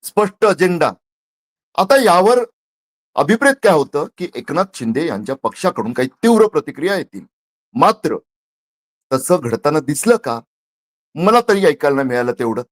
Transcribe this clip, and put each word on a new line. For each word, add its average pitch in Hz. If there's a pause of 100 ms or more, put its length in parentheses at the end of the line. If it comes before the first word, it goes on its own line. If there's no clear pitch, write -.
स्पष्ट 208
अजेंडा. 175 (840)
आता 262
यावर 202 (760)
अभिप्रेत 226
काय 202
होतं 147 (120)
की 175
एकनाथ 147 (100)
शिंदे 127
यांच्या 107
पक्षाकडून 120
काही 131
तीव्र 226
प्रतिक्रिया 156
येतील, 147 (480)
मात्र 147 (960)
तसं 135
घडताना 147
दिसलं 147
का? 117 (760)
मला 202
तरी 196
ऐकायला 143
नाही 135
मिळालं 123
तेवढं. 120